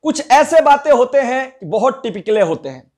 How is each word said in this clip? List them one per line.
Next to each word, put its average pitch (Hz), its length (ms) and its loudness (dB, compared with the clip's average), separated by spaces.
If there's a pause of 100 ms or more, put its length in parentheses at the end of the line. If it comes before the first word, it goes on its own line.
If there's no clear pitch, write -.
कुछ 302 280 -4
ऐसे 311 280 4
बातें 285 320 2
होते 254 280 2
हैं 262 300 -4
कि 202 160 -20
बहुत 220 360 -2
टिपिकले 214 400 -4
होते 160 260 -4
हैं, 131 300 -18